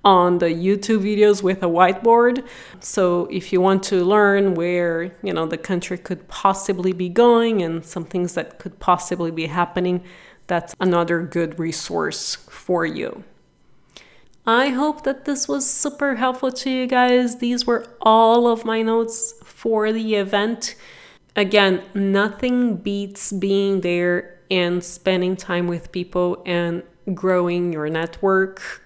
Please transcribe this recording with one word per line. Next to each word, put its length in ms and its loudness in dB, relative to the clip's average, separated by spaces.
on 340 6
the 100 2
YouTube 520 0
videos 420 2
with 220 -2
a 40 0
whiteboard. 800 4
So 520 0
if 200 -6
you 80 2
want 240 4
to 200 0
learn 500 4
where, 720 -2
you 100 -4
know, 120 -2
the 120 -6
country 400 -4
could 300 -10
possibly 640 0
be 180 -4
going 520 4
and 220 -4
some 220 -10
things 280 -4
that 260 -8
could 200 -14
possibly 520 0
be 160 -6
happening, 560 -2
that's 320 -4
another 420 0
good 380 -4
resource 760 -6
for 500 -4
you. 380 -8
I 220 4
hope 340 -2
that 220 -4
this 220 -4
was 200 -4
super 480 -2
helpful 360 -2
to 180 -6
you 160 -2
guys. 520 2
These 280 -2
were 220 -2
all 460 6
of 160 0
my 200 -2
notes 500 -2
for 480 -2
the 240 -2
event. 600 -2
Again, 460 4
nothing 840 0
beats 540 -4
being 500 0
there 560 -2
and 320 0
spending 520 -2
time 320 -4
with 240 -6
people 540 -4
and 380 -2
growing 600 0
your 160 -4
network. 960 -2